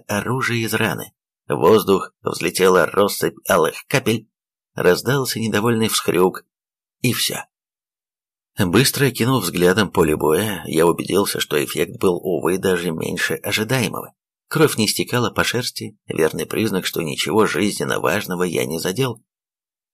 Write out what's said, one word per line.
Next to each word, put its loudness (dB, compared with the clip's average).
оружие -2
из -4
раны. -2
В -2
воздух 4
взлетела 2
россыпь 0
алых 0
капель, -2
раздался 0
недовольный 0
всхрюк, 2
и 0
всё. -4
Быстро 2
окинув 0
взглядом 2
поле 2
боя, 0
я 2
убедился, 0
что 0
эффект -4
был, 2
увы, -2
даже 0
меньше -4
ожидаемого. -4
Кровь 2
не 0
стекала -2
по 0
шерсти, -6
верный 0
признак, -2
что -4
ничего 0
жизненно -2
важного -2
я -2
не -6
задел. -4